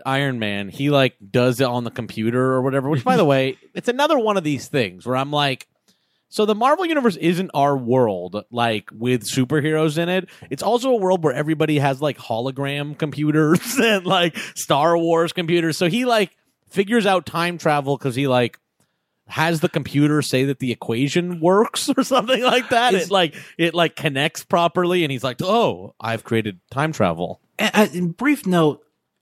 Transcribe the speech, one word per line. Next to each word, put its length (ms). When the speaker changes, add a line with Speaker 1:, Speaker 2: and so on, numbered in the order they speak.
Speaker 1:
Iron 320
Man. 320
He, 220
like, 240
does 300
it 60
on 160
the 80
computer 520
or 180
whatever, 280
which, 140
by 140
the 80
Speaker 2:
<laughs> 80
Speaker 1:
way, 240
it's 140
another 320
one 180
of 60
these 240
things 400
where 80
I'm 160
like, 360
so 180
the 100
Marvel 300
Universe 320
isn't 360
our 240
world, 760
like, 400
with 320
superheroes 760
in 120
it. 180
It's 140
also 260
a 80
world 260
where 100
everybody 460
has, 220
like, 160
hologram 800
computers 800
<laughs> 40
and, 240
like, 300
Star 420
Wars 340
computers. 460
So 100
he, 160
like, 280
figures 360
out 200
time 320
travel 400
'cause 180
he, 120
like, 320
has 340
the 80
computer 520
say 240
that 140
the 120
equation 680
works 500
<laughs> 80
or 60
something 400
like 260
that. 240
Speaker 2:
Is 140
Speaker 1:
It, 40
like, 240
it, 160
like, 220
connects 480
properly, 600
and 60
he's 120
like, 180
"Oh, 600
I've 240
created 340
time 220
travel." 480
Speaker 2:
And, 160
uh, 200
in 180
brief 340
note: 380